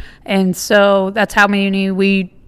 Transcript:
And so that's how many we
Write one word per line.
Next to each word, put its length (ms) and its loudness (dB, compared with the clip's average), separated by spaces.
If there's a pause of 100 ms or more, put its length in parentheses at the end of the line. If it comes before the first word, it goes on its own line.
(240)
And 320 0
so 540 2
that's 240 -4
how 140 4
many 420 -2
we 420 -2 (160)